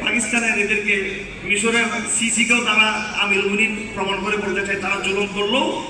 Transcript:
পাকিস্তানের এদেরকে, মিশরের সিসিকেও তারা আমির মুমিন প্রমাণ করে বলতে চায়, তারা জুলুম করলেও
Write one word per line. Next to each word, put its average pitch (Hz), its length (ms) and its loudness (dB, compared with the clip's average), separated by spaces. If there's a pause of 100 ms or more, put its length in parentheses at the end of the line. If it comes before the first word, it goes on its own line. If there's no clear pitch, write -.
পাকিস্তানের 226 540 0
এদেরকে, 202 680 0 (200)
মিশরের 226 400 2 (340)
সিসিকেও 233 460 2
তারা 220 240 4 (320)
আমির 202 260 2
মুমিন 208 480 0
প্রমাণ 190 300 -2
করে 214 120 0
বলতে 202 300 -2
চায়, 202 140 -2
তারা - 240 -2
জুলুম 202 300 0
করলেও 233 560 0